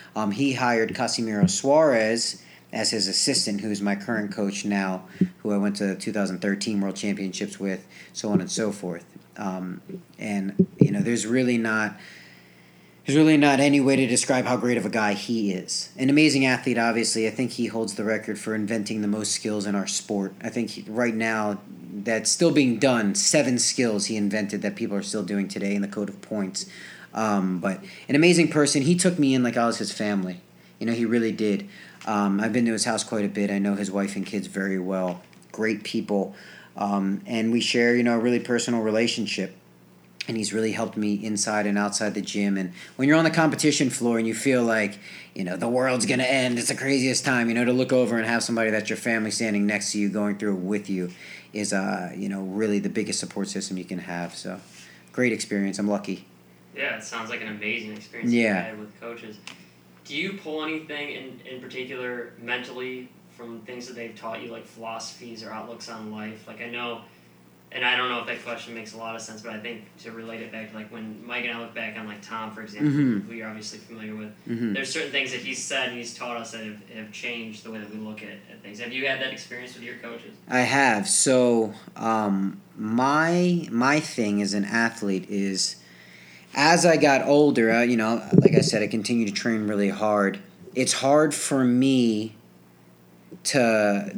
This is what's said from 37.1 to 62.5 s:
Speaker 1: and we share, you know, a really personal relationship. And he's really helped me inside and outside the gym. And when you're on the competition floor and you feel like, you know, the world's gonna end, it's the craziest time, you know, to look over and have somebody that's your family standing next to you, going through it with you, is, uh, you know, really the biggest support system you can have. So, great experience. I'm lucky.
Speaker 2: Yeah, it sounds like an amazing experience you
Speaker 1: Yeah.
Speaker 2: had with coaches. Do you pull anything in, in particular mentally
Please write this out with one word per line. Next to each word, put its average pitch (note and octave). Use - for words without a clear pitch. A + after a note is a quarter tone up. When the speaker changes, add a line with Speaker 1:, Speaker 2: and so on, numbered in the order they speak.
Speaker 1:
and A2+
we A#2
share, A#2+
you A#2+
know, A#2+
a A#2
really A#2+
personal A#2+
relationship. G#2+
And A#2
he's G2+
really A2
helped G#2+
me G#2
inside G#2+
and G2+
outside G#2
the G#2
gym. G2+
And F2+
when C3+
you're D#3
on E3
the D#3+
competition D3+
floor A#2+
and A2+
you A2
feel B2
like, A2
you G2
know, F2+
the A#2
world's B2+
gonna B2+
end, B2+
it's A#2
the C#3
craziest C3
time, B2
you A#2
know, A#2+
to B2
look B2+
over A#2
and A2
have A#2
somebody A2+
that's G#2+
your G#2+
family A2
standing G#2
next G#2
to G#2+
you, G2+
going G#2
through G#2
it F#2
with G2+
you, F2+
is, G#2
uh, F#2+
you G2
know, G2
really G2+
the G2
biggest -
support F#2
system F#2+
you F2
can F2+
have. F2
So, F#2
great B2
experience. G2+
I'm G#2
lucky. G2+
Speaker 2:
Yeah, C3
it G#2+
sounds A#2
like A2+
an A2
amazing G#2+
experience A#2+
you A#2
Speaker 1:
Yeah. G2
Speaker 2:
had G#2+
with G#2+
coaches. A2+
Do C#3+
you F#3+
pull D#3
anything D3+
in, C3
in B2+
particular B2
mentally B2+